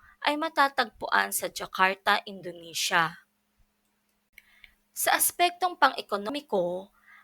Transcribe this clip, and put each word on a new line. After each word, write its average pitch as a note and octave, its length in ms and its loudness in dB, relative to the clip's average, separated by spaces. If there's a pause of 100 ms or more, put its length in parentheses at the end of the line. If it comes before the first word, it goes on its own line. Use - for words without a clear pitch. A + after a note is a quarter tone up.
(280)
ay D4 80 2
matatagpuan C#4 960 0
sa - 160 -4
Jakarta, F#3+ 800 0
Indonesia. E3+ 880 -2 (1800)
Sa - 240 2
aspektong F4 640 0
pang-ekonomiko, G3+ 1120 -2 (320)